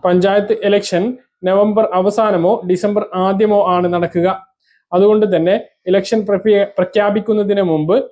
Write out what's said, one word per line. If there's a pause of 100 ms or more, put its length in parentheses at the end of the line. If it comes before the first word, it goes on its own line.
പഞ്ചായത്ത് (140)
ഇലക്ഷൻ (440)
നവംബർ (140)
അവസാനമോ (180)
ഡിസംബർ (220)
ആദ്യമോ (140)
ആണ്
നടക്കുക. (680)
അതുകൊണ്ട്
തന്നെ (360)
ഇലക്ഷൻ (100)
പ്രക്രിയ (200)
പ്രഖ്യാപിക്കുന്നതിന്
മുമ്പ് (160)